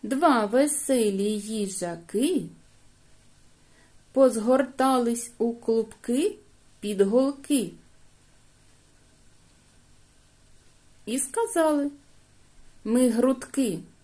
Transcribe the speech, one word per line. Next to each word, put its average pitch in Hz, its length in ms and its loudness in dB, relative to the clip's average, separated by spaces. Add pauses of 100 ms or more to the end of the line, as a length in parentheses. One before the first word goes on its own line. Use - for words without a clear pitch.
Два 262 440 2
веселі 220 840 0
їжаки 208 1080 -4 (1700)
позгортались 254 1300 2
у 233 160 -2
клубки 233 840 -2 (440)
під 202 200 -4
голки. 247 720 0 (3250)
І 233 120 -4
сказали: 311 720 0 (960)
«Ми 247 240 2
грудки. 247 720 0 (260)